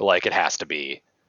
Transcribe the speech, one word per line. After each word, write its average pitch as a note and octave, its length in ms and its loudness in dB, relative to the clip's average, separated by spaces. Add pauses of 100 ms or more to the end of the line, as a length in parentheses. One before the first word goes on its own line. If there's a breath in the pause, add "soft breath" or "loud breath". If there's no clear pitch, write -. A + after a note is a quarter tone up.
Like, F#2+ 260 4
it G2+ 60 0
has E2+ 260 0
to E2 80 -8
be C#2+ 360 -8 (260)